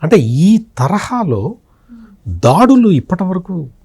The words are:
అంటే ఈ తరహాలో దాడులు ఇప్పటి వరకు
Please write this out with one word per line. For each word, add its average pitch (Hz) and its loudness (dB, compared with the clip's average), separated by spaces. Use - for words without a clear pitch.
అంటే 208 2
ఈ 156 2
తరహాలో 190 -4
దాడులు 214 2
ఇప్పటి 180 -2
వరకు 180 -8